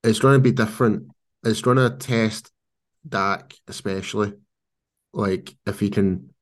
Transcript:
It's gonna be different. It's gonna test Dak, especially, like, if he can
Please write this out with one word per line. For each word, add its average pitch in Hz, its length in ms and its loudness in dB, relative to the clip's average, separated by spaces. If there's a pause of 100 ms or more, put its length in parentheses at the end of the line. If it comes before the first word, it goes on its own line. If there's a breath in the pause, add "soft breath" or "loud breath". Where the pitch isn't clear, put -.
It's 113 160 2
gonna 135 220 6
be 131 100 6
different. 107 600 -2 (320)
It's 113 160 -2
gonna 127 360 2
test 113 540 -4 (580)
Dak, 98 460 -4 (140)
especially, 101 640 -6 (800)
like, 95 420 -4 (120)
if 101 120 -6
he 101 120 0
can 95 400 -2 (120)